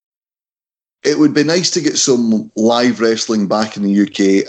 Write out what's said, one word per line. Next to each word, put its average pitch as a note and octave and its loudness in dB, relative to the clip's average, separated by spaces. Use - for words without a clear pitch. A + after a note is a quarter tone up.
it D3+ 0
would D3 4
be D3 2
nice D#3+ -2
to E3+ -2
get C#3 -2
some A#2 0
live A#2+ 0
wrestling A2 -2
back G#2+ -2
in G2+ -6
the G2+ 0
U G2+ 2
K, G2 0